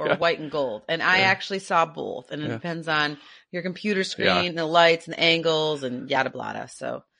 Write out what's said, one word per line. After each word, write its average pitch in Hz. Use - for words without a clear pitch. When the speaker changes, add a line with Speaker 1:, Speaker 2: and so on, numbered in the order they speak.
Speaker 1:
or 151
Speaker 2:
Yeah. 160
Speaker 1:
white 170
and 156
gold?" 131
And 160
I 185
Speaker 2:
Yeah. 190
Speaker 1:
actually 190
saw 170
both. -
And 151
it 147
Speaker 2:
Yeah. 120
Speaker 1:
depends 165
on 151
your 180
computer 185
screen, -
Speaker 2:
Yeah. 180
Speaker 1:
and 175
the 160
lights 165
and 160
the -
angles 160
and 127
yada 131
blada. 117
So. 123